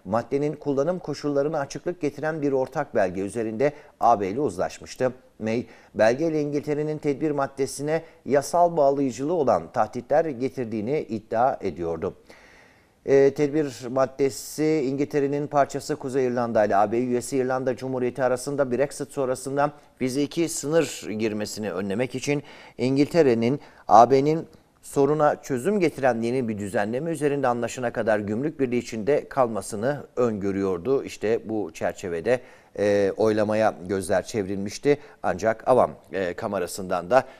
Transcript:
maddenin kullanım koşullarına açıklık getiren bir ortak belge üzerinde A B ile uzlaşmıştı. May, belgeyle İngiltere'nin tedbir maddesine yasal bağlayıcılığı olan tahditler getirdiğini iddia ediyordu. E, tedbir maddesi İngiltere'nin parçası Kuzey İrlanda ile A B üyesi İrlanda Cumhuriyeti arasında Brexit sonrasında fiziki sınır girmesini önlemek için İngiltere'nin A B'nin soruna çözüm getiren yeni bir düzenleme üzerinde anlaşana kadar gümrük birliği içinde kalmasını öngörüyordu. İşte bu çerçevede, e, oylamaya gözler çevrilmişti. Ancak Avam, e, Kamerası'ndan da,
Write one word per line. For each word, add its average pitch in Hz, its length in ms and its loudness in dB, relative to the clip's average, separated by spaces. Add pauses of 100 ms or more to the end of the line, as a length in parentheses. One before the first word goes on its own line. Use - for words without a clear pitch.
maddenin 139 480 -2
kullanım 147 460 -2
koşullarına 147 600 -2
açıklık 147 420 -6
getiren 151 420 -4
bir 143 100 0
ortak 135 420 -2
belge 95 260 2
üzerinde 110 520 -2 (280)
A 113 200 6
B 98 80 0
ile 110 120 -4
uzlaşmıştı. 92 720 -4 (260)
May, 110 280 -4 (280)
belgeyle 139 460 2
İngiltere'nin 147 580 -2
tedbir 147 320 -2
maddesine 143 720 -2 (220)
yasal 170 520 2
bağlayıcılığı 139 580 2
olan 107 380 2
tahditler 123 520 0
getirdiğini 123 760 -4
iddia 113 600 0
ediyordu. 82 540 -4 (920)
E, 139 280 6
tedbir 143 560 -2
maddesi 139 960 0
İngiltere'nin 143 600 -2
parçası 139 500 0
Kuzey 131 300 -2
İrlanda 117 380 2
ile 104 120 2
A 104 160 4
B 117 60 2
üyesi 123 380 -2
İrlanda 131 400 0
Cumhuriyeti 123 460 -4
arasında 131 480 0
Brexit 135 420 -2
sonrasında 139 600 -2 (260)
fiziki 143 500 -2
sınır 147 600 -2 (100)
girmesini 107 540 -2
önlemek 101 420 -4
için 143 280 -2 (360)
İngiltere'nin 135 800 4 (280)
A 117 220 10
B'nin 143 360 2 (360)
soruna 147 600 2
çözüm 151 380 -2
getiren 131 420 2
yeni 120 260 -2
bir 107 100 -4
düzenleme 107 520 -4
üzerinde 143 380 0
anlaşana 120 440 -2
kadar 110 260 0
gümrük 107 420 -4
birliği 123 180 0
içinde 113 500 -2
kalmasını 117 800 -2 (100)
öngörüyordu. 98 880 0
İşte 104 440 -4
bu 107 260 -4
çerçevede, 95 680 -4 (380)
e, 101 380 2
oylamaya 107 580 2 (120)
gözler 95 380 0
çevrilmişti. 101 760 -2 (240)
Ancak 101 460 -2
Avam, 113 220 6 (220)
e, 90 220 -2
Kamerası'ndan 92 760 -4
da, 127 140 6 (160)